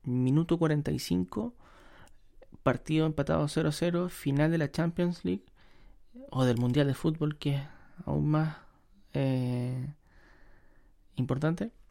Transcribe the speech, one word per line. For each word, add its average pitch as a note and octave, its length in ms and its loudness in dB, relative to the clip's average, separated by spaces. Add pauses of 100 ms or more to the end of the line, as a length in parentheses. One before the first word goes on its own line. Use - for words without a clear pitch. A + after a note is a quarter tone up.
minuto C3+ 560 2
cuarenta D3+ 340 2
y D3+ 60 -2
cinco, G3 560 -2 (1080)
partido D#3 420 2
empatado D#3 440 2
cero D#3+ 200 0
a D3+ 40 0
cero, F3 360 0
final D3 420 0
de E3 80 2
la C#3+ 120 0
Champions E3+ 560 -2
League, F#3 180 -2 (880)
o C3 160 2
del A#2+ 100 4
Mundial B2 300 2
de C3+ 80 0
Fútbol, D#3 420 -2
que C#3+ 200 -2
es C#3 60 -4 (440)
aún D3 240 0
más, D#3 260 0 (560)
eh, B2+ 840 -2 (1200)
importante, D#3 540 0 (200)